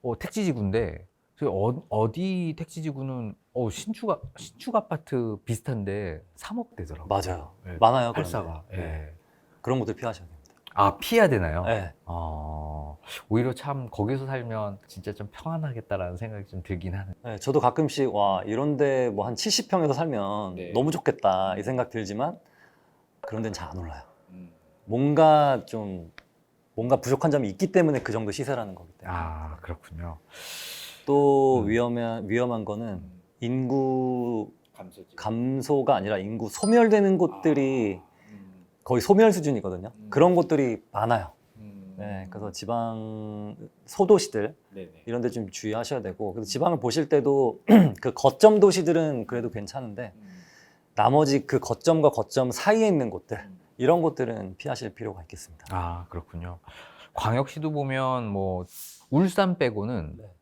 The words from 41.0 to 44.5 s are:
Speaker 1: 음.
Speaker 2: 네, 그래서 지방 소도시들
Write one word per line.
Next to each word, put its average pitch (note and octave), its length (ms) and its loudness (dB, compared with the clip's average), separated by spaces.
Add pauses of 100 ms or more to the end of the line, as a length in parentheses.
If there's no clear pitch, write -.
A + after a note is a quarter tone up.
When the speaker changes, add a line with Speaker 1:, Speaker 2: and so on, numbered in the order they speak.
Speaker 1:
음. G2 400 -18
Speaker 2:
네, G2 320 -10
그래서 G2+ 220 -10
지방 A2 1040 -6 (300)
소도시들 F3+ 680 4 (180)